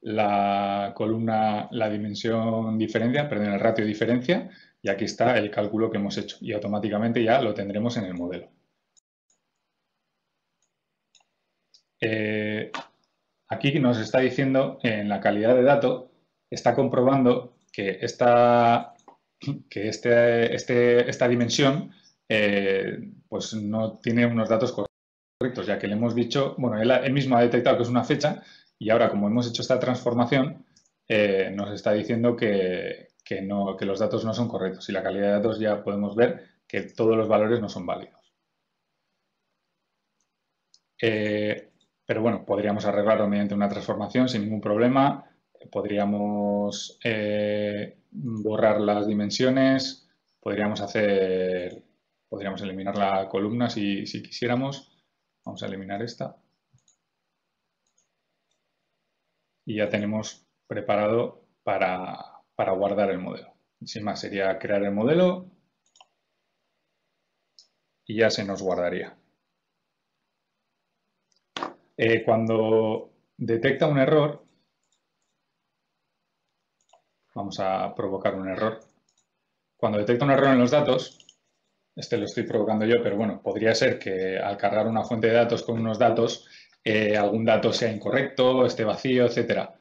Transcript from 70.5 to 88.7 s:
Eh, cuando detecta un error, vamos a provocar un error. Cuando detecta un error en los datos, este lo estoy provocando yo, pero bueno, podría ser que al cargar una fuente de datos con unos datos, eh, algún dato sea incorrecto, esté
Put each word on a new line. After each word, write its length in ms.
Eh, 260
cuando 880
detecta 480
un 120
error, 460
vamos 260
a 340
provocar 400
un 140
error. 320
Cuando 200
detecta 280
un 60
error 160
en 100
los 120
datos, 460
este 200
lo 80
estoy 200
provocando 420
yo, 160
pero 140
bueno, 260
podría 320
ser 240
que 400
al 180
cargar 300
una 160
fuente 240
de 80
datos 280
con 160
unos 200
datos, 500
eh, 340
algún 280
dato 280
sea 200
incorrecto, 720
esté 200